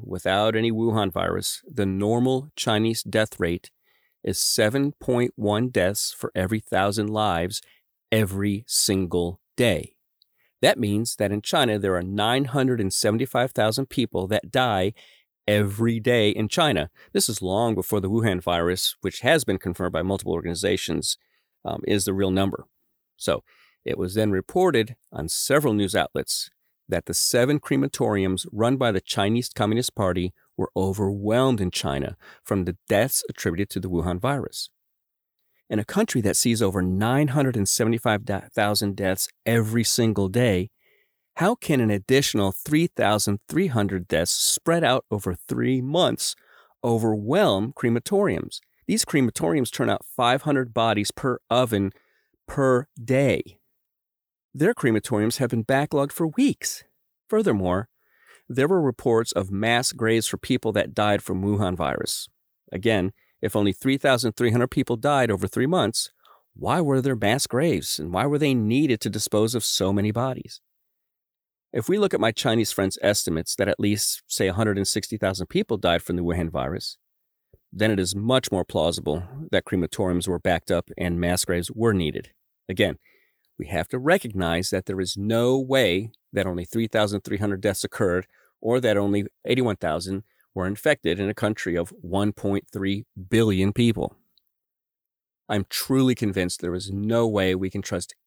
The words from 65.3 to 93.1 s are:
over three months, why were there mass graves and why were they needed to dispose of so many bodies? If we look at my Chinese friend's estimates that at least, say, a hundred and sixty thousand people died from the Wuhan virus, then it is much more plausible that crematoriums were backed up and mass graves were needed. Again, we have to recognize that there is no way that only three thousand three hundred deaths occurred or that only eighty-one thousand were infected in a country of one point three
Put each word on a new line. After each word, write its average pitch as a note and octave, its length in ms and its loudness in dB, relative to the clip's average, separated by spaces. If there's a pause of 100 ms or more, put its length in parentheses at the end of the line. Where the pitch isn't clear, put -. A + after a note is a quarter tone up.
over G2 160 0
three A#2+ 200 -2
months, D#3 460 0 (400)
why C#3 300 -2
were C#3 180 2
there C3 160 0
mass A2 300 0
graves B2+ 520 0
and D#2+ 140 -8
why G2 140 2
were D3 100 0
they C#3+ 160 2
needed B2 480 2
to - 80 -4
dispose A2 460 0
of A2+ 100 -2
so - 260 0
many G2+ 200 2
bodies? B2 500 -6 (1120)
If - 160 -2
we F#3 80 2
look G3+ 160 2
at - 80 0
my A2 100 2
Chinese A2+ 420 0
friend's F#2+ 280 0
estimates E2+ 560 0
that G2 120 0
at - 120 -2
least, G#2 460 0
say, - 220 0
a F#2 40 0
hundred G#2 240 0
and G2 100 0
sixty - 300 -4
thousand F#2+ 300 -2
people F3 320 -2
died E2+ 240 2
from F2 140 -4
the F2+ 60 -2
Wuhan E2+ 280 -2
virus, C#2+ 480 -6 (760)
then G#2+ 180 2
it G2+ 80 2
is F#2 160 0
much A2+ 380 0
more F#2 140 0
plausible E2+ 560 0 (280)
that - 140 0
crematoriums F2+ 640 -2
were F2 100 -2
backed F#2+ 320 -2
up E2+ 280 -2
and F2 200 -2
mass F2 280 0
graves F2 240 -2
were A2 240 2
needed. E2 380 -2 (360)
Again, F#2+ 300 0 (600)
we - 80 -8
have E2+ 200 -4
to B2+ 120 -6
recognize G2 720 0
that F#2+ 160 -2
there F#2+ 140 -4
is F#2 160 -4
no A#2 420 0
way A2+ 520 0 (220)
that G2 140 0
only F2 180 -4
three A2+ 240 -2
thousand G#2 320 0
three - 160 -6
hundred G2+ 240 -4
deaths G2 240 -2
occurred F#2 420 -2 (340)
or A#2+ 200 0
that A2 160 2
only G2+ 300 0 (180)
eighty-one B2 320 0
thousand F2+ 480 -4 (300)
were F#2 120 -2
infected G2+ 540 0
in G2 80 -2
a G#2 60 -4
country G#2 420 -2
of E2+ 140 -2 (100)
one G2 320 -2
point G2+ 400 -4
three G2 320 -4 (260)